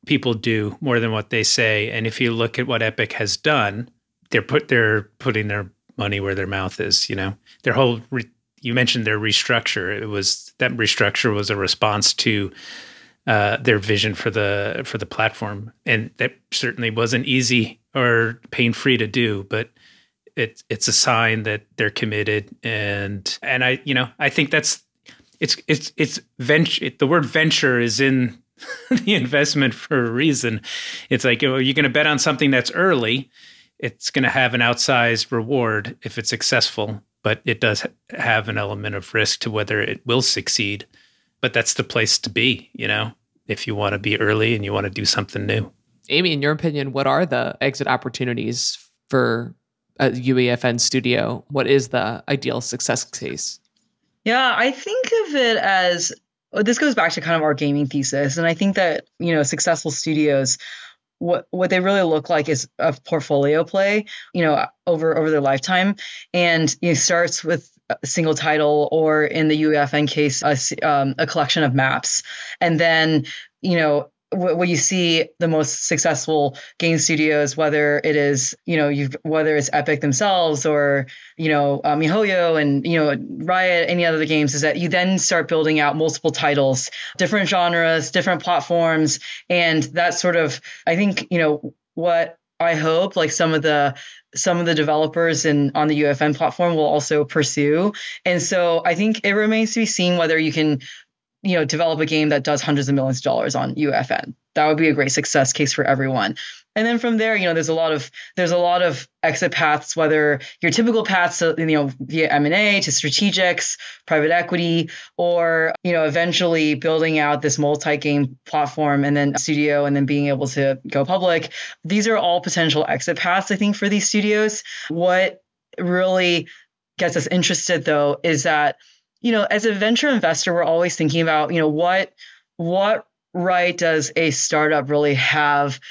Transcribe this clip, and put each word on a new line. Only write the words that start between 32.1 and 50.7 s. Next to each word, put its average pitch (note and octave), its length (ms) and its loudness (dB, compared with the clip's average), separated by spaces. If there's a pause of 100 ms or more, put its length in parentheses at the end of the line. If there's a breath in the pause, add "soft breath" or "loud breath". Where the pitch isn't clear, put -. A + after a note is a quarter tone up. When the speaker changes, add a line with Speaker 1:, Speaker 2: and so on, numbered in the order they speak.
Speaker 1:
something C#3+ 320 2
that's B2+ 200 2
early, C3 580 0 (500 loud breath)
it's - 320 -8
gonna C3 200 2
have B2+ 240 2
an A#2+ 80 2
outsized A#2+ 720 0
reward A2+ 680 -2
if - 140 -10
it's A2+ 140 -6
successful, A2 720 -2 (200)
but G#2+ 220 -2
it A#2+ 160 -2
does G#2+ 220 0
ha-, - 60 -8 (220)
have A2 380 -2
an G#2+ 80 -6
element G#2 380 -6
of G2 180 -10
risk G#2+ 280 0
to A#2 100 -4
whether G#2+ 320 -2
it G2+ 240 -4
will A#2+ 160 2
succeed. - 640 -2 (560 soft breath)
But B2+ 100 -2
that's - 220 0
the C3 100 -2
place - 360 0
to - 100 -6
be, A2 420 0
you A2 160 -6
know, G#2+ 240 -4 (360)
if - 180 -6
you A2 80 -4
wanna G2+ 240 -2
be G#2 200 -2
early A2 360 2
and G#2 100 -4
you G2+ 80 -6
wanna G2+ 160 -2
do G2+ 160 -6
something G2+ 400 -2
new. G#2+ 260 -2 (380)
Speaker 2:
Amy, E3 240 0
in C#3+ 80 -2
your D3 120 0
opinion, D3 400 -4
what C3+ 140 -2
are C#3+ 200 2
the B2 340 -4
exit C#3 260 -2
opportunities A#2+ 920 -4 (320)
for A#2+ 440 0 (440)
a C3+ 120 2
U B2+ 280 0
E B2 100 4
F A#2+ 160 -2
N A#2+ 140 0